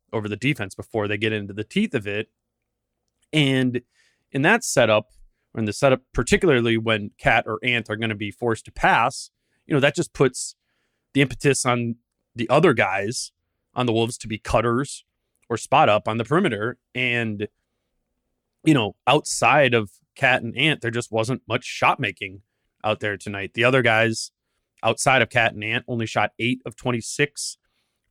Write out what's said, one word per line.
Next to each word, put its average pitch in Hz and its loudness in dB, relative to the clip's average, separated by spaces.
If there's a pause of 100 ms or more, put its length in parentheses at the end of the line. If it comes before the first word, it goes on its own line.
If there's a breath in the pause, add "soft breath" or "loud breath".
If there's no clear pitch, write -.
(120)
over 107 -6
the 104 -4
defense 110 -4
before 104 -4
they 104 -4
get 110 -2
into 101 -6
the 104 -8
teeth 214 -4
of 104 -4
it. 104 -8 (1000)
And 131 2 (500)
in 139 -4
that 214 2
setup, 110 2 (420)
or 117 -8
in 113 -2
the 104 -2
setup, 131 2 (120)
particularly 123 2
when 110 -2
Cat 120 2
or 110 -6
Ant 120 -2
are 107 -2
gonna 110 -4
be 104 -8
forced 117 -4
to - -20
pass, 135 0 (340)
you - -2
know, 139 2
that 143 2
just - -4
puts - -2 (600)
the 135 2
impetus - 0
on 120 -2 (360)
the 117 -6
other 151 6
guys 101 -2 (420)
on 123 -2
the 113 0
Wolves 113 0
to 113 -16
be 110 -6
cutters 120 -2 (440)
or 113 -2
spot 139 4
up 104 2
on 110 -2
the 117 -4
perimeter. 127 -2 (160)
And, 117 -4 (1120)
you 156 4
know, 110 0 (100)
outside 131 4
of 110 -2 (240)
Cat 127 0
and - -10
Ant, 147 0
there 117 -4
just 117 -6
wasn't 110 -2
much 117 -4
shot - 0
making 98 -8 (420)
out 107 -2
there 104 -4
tonight. 98 -10
The 117 2
other 131 4
guys 113 0 (500)
outside 120 2
of 110 0
Cat 117 0
and 104 -12
Ant 117 -6
only 117 -4
shot 107 -2
eight 123 -2
of 123 -12
twenty-six - -4 (520)